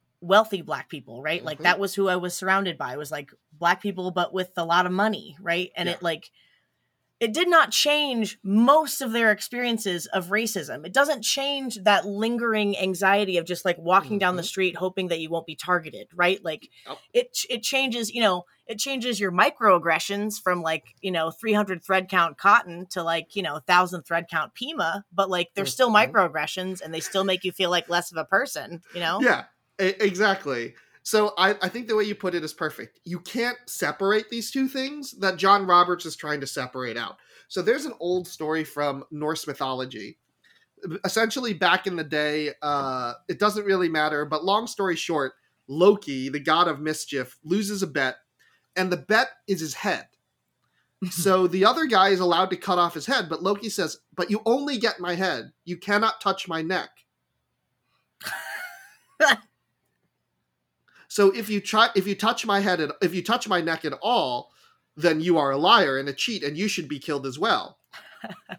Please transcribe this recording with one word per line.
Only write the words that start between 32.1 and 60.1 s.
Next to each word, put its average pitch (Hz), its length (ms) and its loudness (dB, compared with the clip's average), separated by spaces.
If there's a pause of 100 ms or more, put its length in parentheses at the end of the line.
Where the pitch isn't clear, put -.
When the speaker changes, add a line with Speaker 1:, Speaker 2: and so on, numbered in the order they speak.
Speaker 2:
put 185 200 -4
it 165 100 -4
is 151 80 -8
perfect. - 540 -8
You 175 140 -6
can't 240 440 -4
separate 196 640 0
these 233 220 -8
two 269 180 0
things 269 520 -8
that 185 180 0
John 196 260 4
Roberts 175 400 4
is 156 120 -10
trying 147 260 -6
to 135 40 -8
separate 127 520 -6
out. 113 180 -8 (320)
So 185 140 -4
there's 262 240 2
an 247 120 -10
old 180 300 -2
story 156 340 -4
from 147 480 -4
Norse 151 360 -4
mythology. 131 720 -6 (880)
Essentially, 226 480 -2
back 180 320 2
in 180 100 -4
the 160 80 -6
day, 151 460 -2 (100)
uh, 135 540 -4 (120)
it 180 120 -6
doesn't 208 260 0
really 185 240 2
matter, 151 380 0
but 151 180 -2
long 208 220 2
story 190 300 -2
short, 143 360 -2 (340)
Loki, 147 640 4
the 143 120 -6
god 165 280 2
of 143 100 -2
mischief, 147 640 -6
loses 196 400 -2
a 190 40 -2
bet, 135 300 -2 (600)
and 185 160 0
the 175 60 0
bet 220 300 2 (180)
is 185 140 -2
his 156 140 -6
head. 175 340 -4 (920)
Speaker 1:
<laughs> 180 80 -4
Speaker 2:
So 185 360 4
the 185 180 2
other 302 220 4
guy 196 240 6
is 180 100 2
allowed 180 300 2
to 180 80 -4
cut 185 200 0
off 170 140 2
his 151 140 -10
head, 226 240 -2
but - 120 -6
Loki 202 280 -2
says, 175 300 -6 (140)
"But 175 160 -4
you 208 140 0
only 277 320 0
get 214 240 -2
my 180 140 -2
head. 151 380 -2 (120)
You 175 140 -8
cannot 208 420 0
touch - 280 -2
my 165 120 -4
neck." 160 300 -4 (1300)
Speaker 1:
<laughs> - 80 -12 (2750)